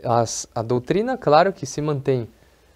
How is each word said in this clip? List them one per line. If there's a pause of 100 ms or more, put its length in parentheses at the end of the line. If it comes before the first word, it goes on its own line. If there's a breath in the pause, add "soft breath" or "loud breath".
As,
a
doutrina,
claro
que
se
mantém, (500 soft breath)